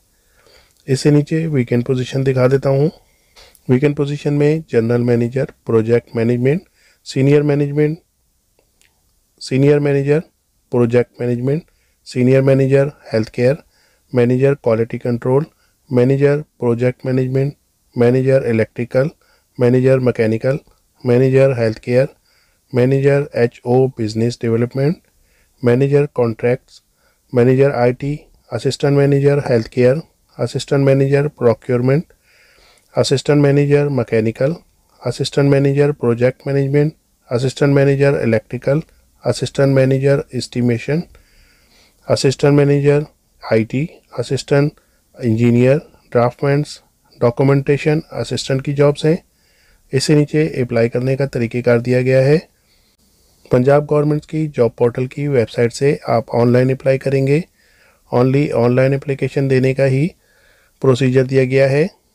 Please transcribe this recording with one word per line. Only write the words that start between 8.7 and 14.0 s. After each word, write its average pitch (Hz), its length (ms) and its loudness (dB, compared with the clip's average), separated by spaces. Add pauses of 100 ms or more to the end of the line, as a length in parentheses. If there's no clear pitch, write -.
सीनियर 143 380 2
मैनेजर 143 400 0 (520)
प्रोजेक्ट 120 500 0
मैनेजमेंट, 123 420 -4 (440)
सीनियर 131 340 2
मैनेजर 135 500 2 (220)
हेल्थ 110 160 -2
केयर, 127 280 0 (560)